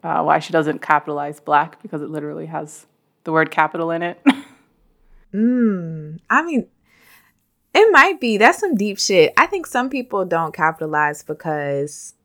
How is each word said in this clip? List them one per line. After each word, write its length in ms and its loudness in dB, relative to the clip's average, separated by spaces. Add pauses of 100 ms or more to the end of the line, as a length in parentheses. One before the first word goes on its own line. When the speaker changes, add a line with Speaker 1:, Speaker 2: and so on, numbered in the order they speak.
Speaker 1:
uh, 200 -4
why 160 2
she 140 -6
doesn't 300 -2
capitalize 580 -4
Black, 400 0
because 220 -10
it 80 -10
literally 340 -10
has 400 -12 (400)
the 80 -4
word 180 2
capital 400 -2
in 120 -4
it. 240 -8
<laughs> 80 6 (960)
Speaker 2:
Mm, 880 -2 (100)
I 140 2
mean, 240 -2 (1040)
it 200 6
might 280 6
be. 160 0
That's 220 6
some 160 0
deep 240 -2
shit. 400 4
I 80 6
think 200 -6
some 220 -2
people 360 -4
don't 280 -2
capitalize 720 -2
because 920 -6 (100)